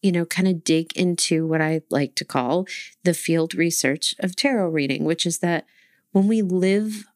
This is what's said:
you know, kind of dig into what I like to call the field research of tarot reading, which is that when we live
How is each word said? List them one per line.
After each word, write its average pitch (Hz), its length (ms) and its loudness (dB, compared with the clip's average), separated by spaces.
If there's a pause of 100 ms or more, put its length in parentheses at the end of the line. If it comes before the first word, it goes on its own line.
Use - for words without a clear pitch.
you 196 120 2
know, 170 120 0
kind 185 220 0
of 175 160 0
dig 160 320 0
into 170 500 0
what 160 140 0
I 156 300 0
like - 260 0
to - 80 -4
call 139 420 -2 (380)
the 175 100 2
field 165 400 0
research 165 640 0
of 185 140 -4
tarot 220 360 0
reading, 143 340 -2
which 165 220 0
is 170 140 -2
that 170 260 -2 (480)
when 196 160 4
we 220 120 2
live 196 640 0 (100)